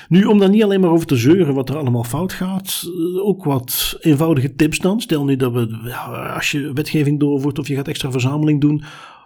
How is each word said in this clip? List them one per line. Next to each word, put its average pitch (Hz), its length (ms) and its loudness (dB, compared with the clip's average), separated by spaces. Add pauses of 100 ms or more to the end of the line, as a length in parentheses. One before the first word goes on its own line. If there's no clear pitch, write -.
Nu, 185 160 6
om 214 140 6
daar 196 120 6
niet 214 120 4
alleen 196 180 2
maar 175 100 4
over 165 160 2
te 143 100 0
zeuren 139 380 4
wat 131 140 -2
er 135 80 -4
allemaal 120 280 0
fout 160 280 -4
gaat, 185 520 -6
eh, 180 420 -4
ook 190 180 0
wat 135 560 -2
eenvoudige 147 540 2
tips 156 240 0
dan. 196 220 0
Stel 147 240 -2
nu 139 120 2
dat 127 160 0
we, 120 320 -2
ja, - 500 -10
als - 160 -4
je 147 220 -4
wetgeving 147 480 0
doorvoert 143 380 0
of 139 100 -6
je 143 60 -4
gaat 135 140 -4
extra 127 220 -6
verzameling 143 500 0
doen, 147 220 2 (440)